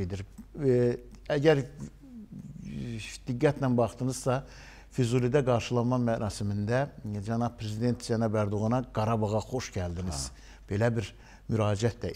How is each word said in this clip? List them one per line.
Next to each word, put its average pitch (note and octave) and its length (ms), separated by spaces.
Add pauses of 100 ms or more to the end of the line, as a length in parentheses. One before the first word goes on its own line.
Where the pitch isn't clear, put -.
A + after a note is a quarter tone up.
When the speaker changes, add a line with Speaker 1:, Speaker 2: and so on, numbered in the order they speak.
Speaker 1:
edir. F#2+ 180 (400)
E, B2 320 (400)
əgər C#3+ 300 (1600)
diqqətlə C3+ 500
baxdınızsa, B2+ 640 (460)
Füzulidə B2 560
qarşılanma B2 560
mərasimində, A2 840 (180)
e, G#2 160
cənab A#2 380
prezident A2 420
cənab A2+ 400
Ərdoğana G#2+ 420 (100)
"Qarabağa G#2+ 520
xoş B2+ 300
gəldiniz." F2 540
Speaker 2:
Hə. - 180 (220)
Speaker 1:
Belə G#2 260
bir A2 180 (360)
müraciət G#2 520
də F#2+ 140